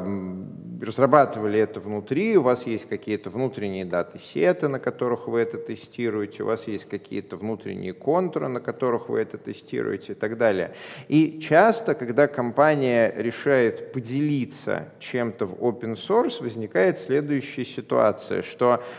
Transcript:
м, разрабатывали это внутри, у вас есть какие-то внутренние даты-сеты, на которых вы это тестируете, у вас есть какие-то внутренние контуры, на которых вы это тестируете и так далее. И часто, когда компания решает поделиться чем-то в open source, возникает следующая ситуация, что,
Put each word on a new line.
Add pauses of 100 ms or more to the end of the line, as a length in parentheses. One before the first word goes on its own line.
м,
разрабатывали
это
внутри,
у
вас
есть
какие-то
внутренние
даты-сеты,
на
которых
вы
это
тестируете,
у
вас
есть
какие-то
внутренние
контуры,
на
которых
вы
это
тестируете
и
так
далее. (340)
И
часто,
когда
компания
решает
поделиться (100)
чем-то
в (100)
open
source,
возникает
следующая
ситуация,
что, (160)